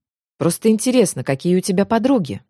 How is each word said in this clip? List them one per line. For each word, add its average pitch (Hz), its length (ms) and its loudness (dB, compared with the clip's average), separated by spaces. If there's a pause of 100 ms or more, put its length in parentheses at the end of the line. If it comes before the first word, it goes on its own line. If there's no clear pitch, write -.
(360)
Просто 175 320 0
интересно, 220 560 0
какие 175 320 0
у 185 40 2
тебя 196 240 -2
подруги? 214 640 -2